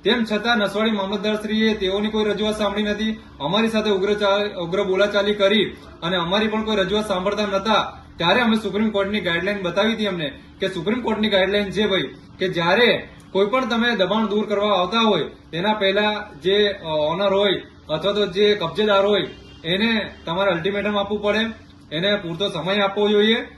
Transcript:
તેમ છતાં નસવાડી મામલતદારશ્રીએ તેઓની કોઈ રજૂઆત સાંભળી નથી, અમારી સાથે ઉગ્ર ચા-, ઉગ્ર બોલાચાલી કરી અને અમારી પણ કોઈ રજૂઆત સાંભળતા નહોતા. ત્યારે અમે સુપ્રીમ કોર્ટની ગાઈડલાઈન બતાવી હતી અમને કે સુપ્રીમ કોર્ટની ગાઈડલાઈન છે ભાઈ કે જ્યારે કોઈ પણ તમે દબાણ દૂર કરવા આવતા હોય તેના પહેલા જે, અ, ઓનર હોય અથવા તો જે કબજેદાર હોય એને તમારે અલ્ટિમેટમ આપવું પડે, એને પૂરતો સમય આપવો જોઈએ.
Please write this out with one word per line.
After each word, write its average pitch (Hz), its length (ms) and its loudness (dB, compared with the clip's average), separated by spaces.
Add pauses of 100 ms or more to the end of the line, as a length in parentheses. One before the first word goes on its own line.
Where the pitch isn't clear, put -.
તેમ 226 200 2
છતાં 214 320 0
નસવાડી 208 340 0
મામલતદારશ્રીએ 214 840 0
તેઓની 202 340 -2
કોઈ 214 160 0
રજૂઆત 208 340 0
સાંભળી 202 240 0
નથી, 208 380 -2 (200)
અમારી 220 280 0
સાથે 214 220 0
ઉગ્ર 202 240 2
ચા-, 202 460 0
ઉગ્ર 180 240 -2
બોલાચાલી 202 500 2
કરી 202 300 4 (380)
અને 180 140 -2
અમારી 185 320 0
પણ 214 160 -2
કોઈ 214 120 -2
રજૂઆત 196 320 0
સાંભળતા 202 380 -2
નહોતા. 196 540 0 (160)
ત્યારે 180 240 4
અમે 226 160 4
સુપ્રીમ 214 340 0
કોર્ટની 202 300 0
ગાઈડલાઈન 180 420 -2
બતાવી 196 320 0
હતી 214 120 -2
અમને 170 260 -4 (280)
કે 190 80 -2
સુપ્રીમ 185 320 -4
કોર્ટની 214 280 -2
ગાઈડલાઈન 196 420 2
છે 196 160 0
ભાઈ 190 160 0 (360)
કે 185 100 -2
જ્યારે 180 600 2 (240)
કોઈ 196 140 2
પણ 254 220 0
તમે 233 280 0
દબાણ 196 300 2
દૂર 202 200 0
કરવા 208 320 0
આવતા 185 220 0
હોય 208 220 2 (300)
તેના 180 200 -2
પહેલા 208 580 0 (120)
જે, 202 260 2
અ, - 160 -8
ઓનર 165 500 0
હોય 196 280 2 (260)
અથવા 160 240 -2
તો 202 140 0
જે 202 280 2
કબજેદાર 196 520 2
હોય 196 220 2 (360)
એને 202 460 0 (160)
તમારે 190 240 0
અલ્ટિમેટમ 196 480 -2
આપવું 202 240 -2
પડે, 208 160 2 (580)
એને 196 200 2
પૂરતો 175 320 -4
સમય 185 300 -2
આપવો 202 300 2
જોઈએ. 214 260 4 (240)